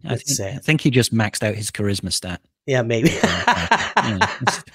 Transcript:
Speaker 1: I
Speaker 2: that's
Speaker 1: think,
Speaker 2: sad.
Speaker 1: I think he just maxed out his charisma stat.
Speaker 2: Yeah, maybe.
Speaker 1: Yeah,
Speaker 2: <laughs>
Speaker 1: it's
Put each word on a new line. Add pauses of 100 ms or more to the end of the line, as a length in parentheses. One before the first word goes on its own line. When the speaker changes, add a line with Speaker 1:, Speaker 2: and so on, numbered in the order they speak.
Speaker 1:
I
Speaker 2:
that's
Speaker 1:
think,
Speaker 2:
sad.
Speaker 1:
I
think
he
just
maxed
out
his
charisma
stat. (280)
Speaker 2:
Yeah,
maybe.
Speaker 1:
Yeah,
Speaker 2:
<laughs>
Speaker 1:
it's (120)